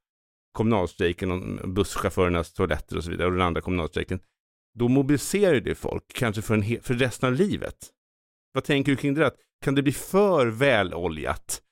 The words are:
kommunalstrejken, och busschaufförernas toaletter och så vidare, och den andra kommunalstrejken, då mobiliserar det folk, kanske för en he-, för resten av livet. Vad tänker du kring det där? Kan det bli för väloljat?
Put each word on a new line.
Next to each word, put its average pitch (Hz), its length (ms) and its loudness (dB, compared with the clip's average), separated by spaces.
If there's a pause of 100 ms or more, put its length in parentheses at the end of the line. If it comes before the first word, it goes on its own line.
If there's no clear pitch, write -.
(520)
kommunalstrejken, 95 800 0 (300)
och - 80 -10
busschaufförernas 90 840 0
toaletter - 440 -2
och 82 80 -6
så 85 60 -10
vidare, 85 160 -2
och 90 60 0
den 90 100 0
andra 82 180 0
kommunalstrejken, 87 600 -4 (580)
då 120 100 2
mobiliserar 139 720 2
det 80 140 -4
folk, - 300 -8 (100)
kanske 110 280 -2
för 110 120 0
en 107 80 4
he-, 113 200 -2
för 135 120 -2
resten 123 340 0
av 127 60 2
livet. 160 420 -2 (760)
Vad 131 120 -2
tänker 139 280 0
du 131 40 2
kring 139 180 -2
det 151 60 0
där? 139 100 2 (340)
Kan 139 100 2
det 139 80 4
bli 135 100 2
för 185 540 2
väloljat? 90 1300 0